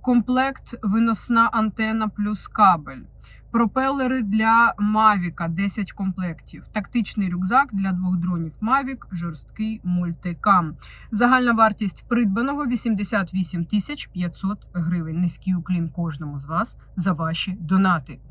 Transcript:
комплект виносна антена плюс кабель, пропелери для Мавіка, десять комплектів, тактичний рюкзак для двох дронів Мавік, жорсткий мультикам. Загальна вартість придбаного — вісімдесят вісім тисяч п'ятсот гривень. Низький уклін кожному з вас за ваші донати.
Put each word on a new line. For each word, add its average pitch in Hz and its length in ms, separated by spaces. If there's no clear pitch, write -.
комплект 254 800
виносна 226 680
антена 220 560
плюс 208 400
кабель, 156 540
пропелери 262 720
для 220 560
Мавіка, 208 720
десять 190 440
комплектів, 180 760
тактичний 202 640
рюкзак 190 440
для 190 180
двох 185 260
дронів 170 440
Мавік, 262 500
жорсткий 180 720
мультикам. 175 920
Загальна 247 400
вартість 220 560
придбаного — 247 600
вісімдесят 208 680
вісім 175 320
тисяч 247 420
п'ятсот 180 680
гривень. 170 480
Низький 180 340
уклін 170 340
кожному 151 480
з 139 80
вас 165 320
за 185 180
ваші 165 460
донати. 170 600